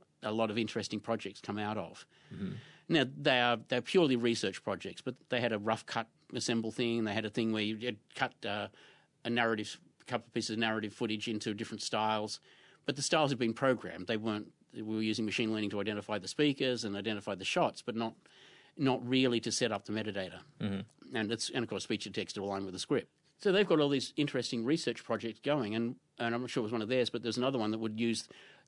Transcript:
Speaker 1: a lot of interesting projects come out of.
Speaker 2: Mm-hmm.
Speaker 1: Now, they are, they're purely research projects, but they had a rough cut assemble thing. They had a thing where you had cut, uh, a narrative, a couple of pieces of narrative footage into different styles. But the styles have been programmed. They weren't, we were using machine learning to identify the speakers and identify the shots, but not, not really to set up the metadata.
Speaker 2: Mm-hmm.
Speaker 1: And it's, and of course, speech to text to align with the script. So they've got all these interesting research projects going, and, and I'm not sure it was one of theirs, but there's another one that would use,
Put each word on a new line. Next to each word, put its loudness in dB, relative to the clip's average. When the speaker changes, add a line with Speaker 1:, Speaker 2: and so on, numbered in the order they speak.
Speaker 1:
a -4
lot 0
of -2
interesting -2
projects -4
come -6
out -2
of. -8
Speaker 2:
Mm-hmm. -6
Speaker 1:
Now, 4
they 6
are, 6
they're 2
purely 6
research 2
projects, -6
but -6
they 0
had 2
a 0
rough -2
cut -4
assemble 0
thing. 0
They -2
had 0
a -4
thing 0
where 2
you -2
had -4
cut, -2
uh, -2
a -2
narrative, 2
a -20
couple -4
of -20
pieces -2
of 0
narrative 0
footage -2
into -2
different -8
styles. 0
But 0
the -6
styles 4
have 0
been 2
programmed. 2
They 0
weren't, -2
we -8
were -2
using 2
machine 0
learning 0
to -2
identify -2
the -8
speakers 2
and -4
identify -4
the -8
shots, 0
but -6
not, -2
not 2
really 4
to -2
set 0
up -2
the -6
metadata. -4
Speaker 2:
Mm-hmm. -6
Speaker 1:
And 0
it's, -2
and -2
of -4
course, -4
speech -2
to -8
text -6
to -2
align -2
with -8
the -8
script. 0
So 2
they've 4
got 6
all 4
these 0
interesting 0
research 0
projects -4
going, 0
and, 0
and 0
I'm -2
not -6
sure 0
it -2
was -4
one 0
of -4
theirs, 2
but -4
there's -2
another 2
one 0
that -2
would -2
use, 0